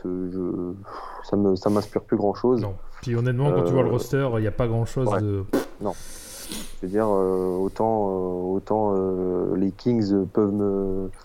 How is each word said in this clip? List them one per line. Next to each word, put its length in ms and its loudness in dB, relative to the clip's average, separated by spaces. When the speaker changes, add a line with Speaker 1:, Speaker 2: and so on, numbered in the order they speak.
Speaker 1:
euh, 240 -4
je, 60 -16
ça 60 0
me, 200 4
ça 140 0
m'inspire 340 0
plus 140 -2
grand-chose. 440 2
Speaker 2:
Non. 140 -2
Puis 140 -2
honnêtement, 360 2
quand 120 4
tu 100 2
vois 100 6
le 60 2
Speaker 1:
Euh, 40 0
Speaker 2:
roster, 420 0
il 60 2
n'y 60 2
a 40 0
pas 160 2
grand-chose 420 0
Speaker 1:
ouais. 120 2
Speaker 2:
de 220 0
Speaker 1:
Non. 120 -2
Je 920 -10
veux 60 -4
dire, 180 2
euh, 480 2
autant, 520 0
euh, 460 -2
autant, 400 0
euh, 600 0
les 140 2
Kings 560 2
peuvent 260 2
me... 560 0